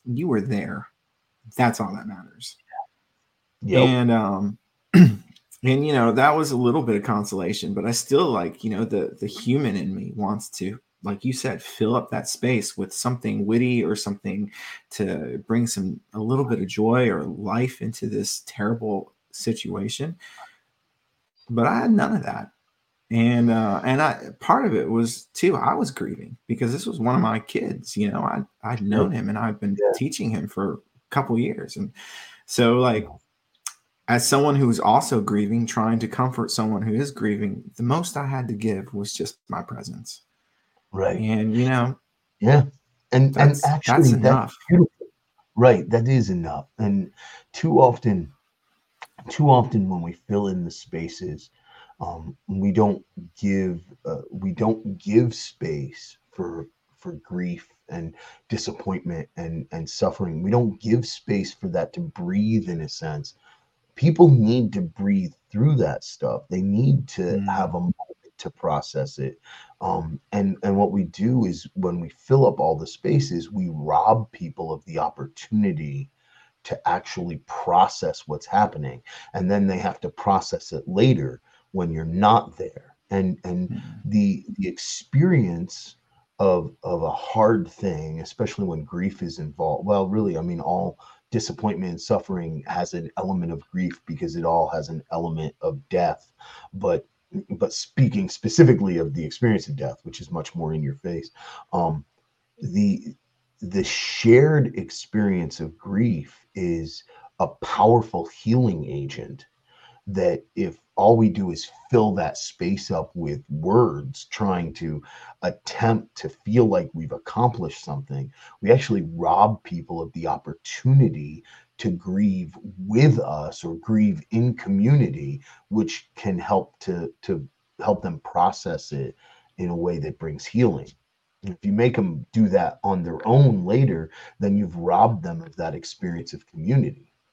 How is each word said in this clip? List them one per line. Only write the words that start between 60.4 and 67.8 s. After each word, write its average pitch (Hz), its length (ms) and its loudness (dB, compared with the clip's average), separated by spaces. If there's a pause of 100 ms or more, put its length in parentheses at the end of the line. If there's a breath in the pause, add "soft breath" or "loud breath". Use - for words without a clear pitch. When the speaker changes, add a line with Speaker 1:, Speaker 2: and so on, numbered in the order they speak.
Speaker 2:
We 101 80 -2
don't 120 300 0
give 117 260 0
space - 460 -6
for - 160 -10
that 170 240 -4
to 175 80 -10
breathe, 98 680 -2
in 82 120 -6
a 73 80 -8
sense. - 460 -10 (600 soft breath)
People 165 340 8
need 117 440 6
to 196 80 -2
breathe 101 520 0 (160)
through 135 280 4
that 92 260 0
stuff. - 460 -4
They 92 120 -2
need 117 480 2
to - 120 -8
Speaker 1:
Mm. 95 280 -2
Speaker 2:
have 185 260 -2
a 175 40 -4
moment 175 140 -2 (440)